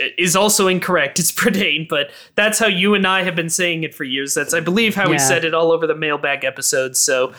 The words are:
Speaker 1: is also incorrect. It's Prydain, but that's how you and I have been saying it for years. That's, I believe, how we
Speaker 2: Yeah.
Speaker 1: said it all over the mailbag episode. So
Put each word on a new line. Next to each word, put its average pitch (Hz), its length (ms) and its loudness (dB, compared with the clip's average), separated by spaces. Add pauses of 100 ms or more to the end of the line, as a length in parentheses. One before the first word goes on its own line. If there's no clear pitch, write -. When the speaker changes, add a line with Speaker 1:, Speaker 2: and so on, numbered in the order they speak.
(160)
Speaker 1:
is 175 200 2
also 208 320 2
incorrect. 175 500 0
It's 165 140 0
Prydain, 175 560 0
but 143 220 -4 (260)
that's 214 240 2
how 220 80 4
you 196 260 2
and 196 120 2
I 185 180 0
have 180 100 -4
been 165 160 -4
saying 170 320 -2
it 135 100 -6
for - 120 -10
years. 139 300 -4
That's, 147 200 -2
I 170 60 0
believe, 196 340 0
how 190 140 0
we 165 60 2
Speaker 2:
Yeah. 147 40 2
Speaker 1:
said 143 260 2
it 160 80 -4
all 165 200 4
over 165 140 2
the 151 100 0
mailbag 147 480 -2
episode. 131 520 -2
So 127 420 0